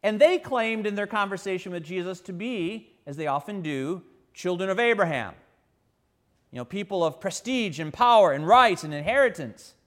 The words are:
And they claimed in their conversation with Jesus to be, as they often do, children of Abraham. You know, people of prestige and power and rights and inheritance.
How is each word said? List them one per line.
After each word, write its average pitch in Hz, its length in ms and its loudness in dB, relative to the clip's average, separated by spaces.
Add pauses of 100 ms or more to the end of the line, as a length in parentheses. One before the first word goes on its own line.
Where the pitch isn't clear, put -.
And 214 180 0
they 330 200 6
claimed 226 480 -4
in 208 80 -4
their 208 100 -2
conversation 196 680 -4
with 175 120 -8
Jesus 180 380 -8
to 190 120 -12
be, 208 720 -8
as 143 100 -12
they 151 120 -6
often 151 340 -4
do, 156 400 -6 (320)
children 180 380 -4
of 220 80 -2
Abraham. 175 560 0 (1160)
You 131 60 -14
know, 123 80 -10
people 196 400 -4
of 156 140 -2
prestige 202 600 -4
and 156 140 -8
power 226 380 6
and 147 160 -2
rights 226 360 6
and 151 80 -8
inheritance. 170 840 -2 (120)